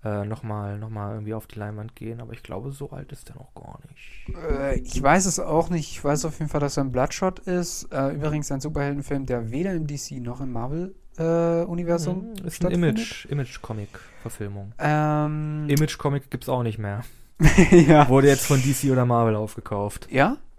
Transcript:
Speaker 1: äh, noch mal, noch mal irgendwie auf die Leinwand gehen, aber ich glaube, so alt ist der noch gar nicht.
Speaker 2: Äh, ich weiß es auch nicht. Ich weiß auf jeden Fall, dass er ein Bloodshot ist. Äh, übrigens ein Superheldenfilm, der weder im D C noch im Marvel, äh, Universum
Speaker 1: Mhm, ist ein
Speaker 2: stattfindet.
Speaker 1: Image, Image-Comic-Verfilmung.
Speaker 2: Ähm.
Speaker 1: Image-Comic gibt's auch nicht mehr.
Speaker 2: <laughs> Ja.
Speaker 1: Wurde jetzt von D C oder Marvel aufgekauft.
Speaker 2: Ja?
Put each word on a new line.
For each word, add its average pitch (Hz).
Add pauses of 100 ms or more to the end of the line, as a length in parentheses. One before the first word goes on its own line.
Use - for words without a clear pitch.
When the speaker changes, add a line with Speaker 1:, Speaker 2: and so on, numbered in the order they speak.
Speaker 1:
äh, 104
noch 107
mal, 104
noch 110
mal 104
irgendwie 107
auf 110
die -
Leinwand 104
gehen, 117
aber 117
ich 120
glaube, 127
so 139
alt -
ist -
der -
noch -
gar - (100)
nicht. - (120)
Speaker 2:
Äh, 139
ich -
weiß 170
es 185
auch 165
nicht. 165
Ich -
weiß 147
auf 151
jeden 151
Fall, 147
dass 143
er 139
ein 131
Bloodshot 147
ist. -
Äh, 139
übrigens 151
ein 135
Superheldenfilm, 143
der 117
weder 175
im 160
D 147
C 139
noch 120
im 131
Marvel, 151 (220)
äh, 170
Universum 170
Speaker 1:
Mhm, 226
ist 190
ein 165
Speaker 2:
stattfindet. 175
Speaker 1:
Image, -
Image-Comic-Verfilmung. 107
Speaker 2:
Ähm. 151
Speaker 1:
Image-Comic 143
gibt's -
auch 127
nicht 107
mehr. 104 (360)
Speaker 2:
<laughs> 156
Ja. 151
Speaker 1:
Wurde 135
jetzt -
von 139
D 135
C 135
oder 127
Marvel 117
aufgekauft. 107
Speaker 2:
Ja? 160 (220)